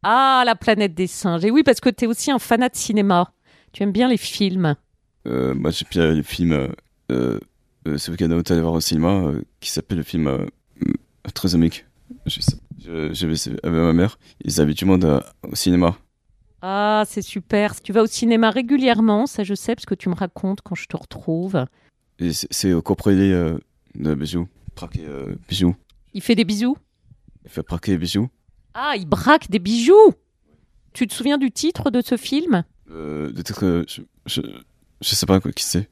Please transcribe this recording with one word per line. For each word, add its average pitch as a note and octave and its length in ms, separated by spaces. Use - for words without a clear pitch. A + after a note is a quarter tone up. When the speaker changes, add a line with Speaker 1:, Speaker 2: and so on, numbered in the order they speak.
Speaker 1:
Ah, B3+ 420
la A#3 120
Planète G#3 380
des F3+ 120
singes. E3+ 380
Et G#3+ 80
oui, D4+ 100
parce B3+ 160
que - 100
t'es B3 180
aussi A#3 260
un B3+ 80
fanat B3 300
de - 60
cinéma. G3 560
Tu - 120
aimes G3+ 80
bien A#3+ 160
les B3 80
films. F#3 580
Speaker 2:
Euh, B1+ 280
moi, D2+ 160
j'aime - 200
bien E2 220
les D2+ 120
films, E2+ 280
euh, C2+ 160
euh, B1 260
euh, D2 120
ce E2 120
week-end, E2+ 220
on E2 60
est E2 120
allé E2+ 120
voir E2 100
au E2 80
cinéma, D#2+ 300
euh, D#2 320
qui - 100
s'appelle - 280
le D2+ 60
film, D#2+ 220
euh, C2+ 200
euh, - 480
Trisomique. E2+ 520
Je - 140
sais, - 160
je, D#2+ 340
je F2 140
vais D#2 240
avec E2 180
ma E2 120
mère, F2 260
ils - 180
avaient D2+ 140
du F2+ 120
monde, F#2 180
euh, D2 160
au - 60
cinéma. F2+ 420
Speaker 1:
Ah, G#3 440
c'est - 160
super. G#3 580
Tu - 120
vas A3 100
au A3+ 40
cinéma A3+ 440
régulièrement, A#3 760
ça A3 180
je G3 100
sais, A3+ 220
parce - 100
que - 80
tu - 140
me F3+ 60
racontes F#3+ 480
quand - 120
je - 120
te - 100
retrouve. E3+ 680
Speaker 2:
Et E2+ 140
c'est, - 180
c'est F#2+ 220
au E2+ 100
copropriété, G2 500
euh, E2+ 260
de D2+ 200
Bijou, E2 340
Braquet, E2 300
euh, C#2 300
Bijou. F#2 260
Speaker 1:
Il F#3+ 80
fait A#3 120
des G#3+ 100
bisous ? G#3+ 320
Speaker 2:
Il - 60
fait - 160
braquer F2 260
des F2+ 60
bijoux. G2 300
Speaker 1:
Ah, C#4+ 220
il F#3 100
braque G#3+ 440
des G3 80
bijoux ? A#3 560
Tu B3 140
te G3 60
souviens C#4+ 240
du C4 140
titre D4+ 400
de B3 100
ce B3 160
film ? C4+ 480
Speaker 2:
Euh, D2+ 440
le E2+ 80
titre, G#2 220
euh, E2+ 240
je, - 140
je, - 140
je - 140
sais - 120
pas F#2+ 140
quoi, - 120
qui - 120
c'est. F#2+ 280